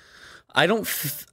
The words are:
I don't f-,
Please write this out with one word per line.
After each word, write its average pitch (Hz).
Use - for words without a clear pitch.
I 147
don't 208
f-, -